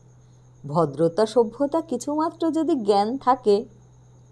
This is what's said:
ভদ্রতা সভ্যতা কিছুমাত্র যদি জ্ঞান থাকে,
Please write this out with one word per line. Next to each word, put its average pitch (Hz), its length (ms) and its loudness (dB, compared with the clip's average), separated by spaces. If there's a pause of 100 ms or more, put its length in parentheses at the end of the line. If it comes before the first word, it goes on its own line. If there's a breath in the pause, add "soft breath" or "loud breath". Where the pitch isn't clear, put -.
(680)
ভদ্রতা 165 600 0
সভ্যতা 254 540 0
কিছুমাত্র 311 680 -4
যদি 311 240 0
জ্ঞান 214 440 0
থাকে, 247 460 2 (680)